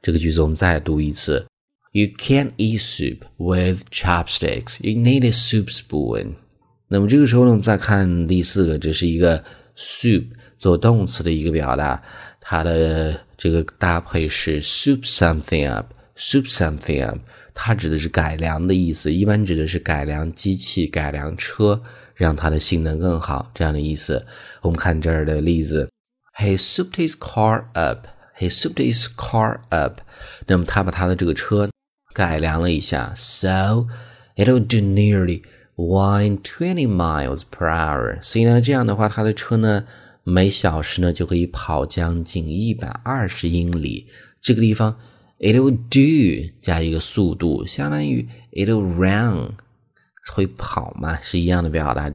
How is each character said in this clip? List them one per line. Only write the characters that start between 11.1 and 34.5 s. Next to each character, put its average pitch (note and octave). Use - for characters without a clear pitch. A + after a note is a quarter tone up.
的 E2
一 D#2
个 E2
表 C#2+
达， C#2
它 E2
的 D#2+
这 F2
个 E2
搭 F2
配 E2
是 D2+
soup B2+
something D#2
up，soup -
something D2+
up， A1
它 A2+
指 E2+
的 D#2
是 D2+
改 D#2+
良 D#2+
的 F#2
意 F2+
思， D2+
一 F#2
般 G#2
指 F2+
的 D#2
是 E2+
改 D2+
良 D2+
机 F#2+
器、 F#2
改 D2+
良 D2+
车， G#2
让 D#2+
它 D#2
的 D#2
性 E2
能 D#2
更 E2+
好， -
这 E2
样 D#2
的 D2+
意 D2+
思。 D2
我 -
们 E2+
看 E2
这 E2
儿 D#2
的 D2+
例 E2
子， D2
He G2+
souped -
his D#3+
car A2
up. D2
He F2+
souped D#3+
his A#2
car -
up. D2+
那 F#2
么 F2
他 G2
把 F#2
他 F2+
的 F2+
这 F2
个 E2+
车 G2+
改 E2+
良 D#2+
了 F2
一 D#2+
下， C2+
So G2
it'll B2